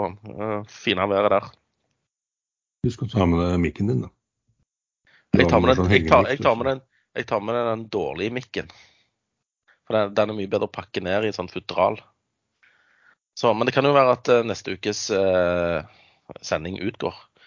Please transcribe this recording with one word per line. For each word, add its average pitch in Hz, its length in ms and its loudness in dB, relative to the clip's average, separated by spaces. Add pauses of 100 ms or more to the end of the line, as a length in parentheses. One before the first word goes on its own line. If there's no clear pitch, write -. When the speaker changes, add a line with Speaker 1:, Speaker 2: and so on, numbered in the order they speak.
(300)
Speaker 1:
eh, 107 360 -6
fine 95 440 0
været 101 200 4
der. 98 200 0 (1300)
Speaker 2:
Du 123 60 0
skal 117 180 -8
ta 98 180 2
med 85 160 4
deg 90 180 0
mikken 85 280 -2
din, 127 120 -2
da. - 80 -8 (1200)
Du - 60 4
Speaker 1:
Jeg - 80 6
Speaker 2:
har - 40 2
Speaker 1:
tar 113 100 4
med 90 80 4
Speaker 2:
med 127 80 6
Speaker 1:
den, 92 80 0
Speaker 2:
sånn 90 80 2
Speaker 1:
jeg 85 160 4
tar, 120 160 6
Speaker 2:
hengemiks, 110 60 -4
Speaker 1:
jeg 139 140 -4
tar 127 120 2
med 120 100 -4
Speaker 2:
altså. 135 140 -2
Speaker 1:
den, - 60 -20 (280)
jeg 120 120 -8
tar 113 140 -2
med 110 140 -6
den 113 340 -4
dårlige 92 440 -4
mikken. 123 380 -10 (1160)
For - 120 -12
den, 101 160 -2
den 107 160 2
er 107 80 -6
mye 98 120 -6
bedre 104 200 -2
å - 20 -20
pakke - 300 -10
ned 98 220 -2
i 104 100 -2
sånn 90 160 -8
futteral. 95 500 -2 (1300)
Så, 117 200 2
men 113 120 -2
det 131 80 0
kan 135 100 2
jo 143 80 4
være 135 260 6
at, - 100 -6
eh, 120 140 6
neste 104 320 -6
ukes, 104 360 -6
eh, 87 720 0 (600)
sending 87 360 -6
utgår 92 360 -6 (320)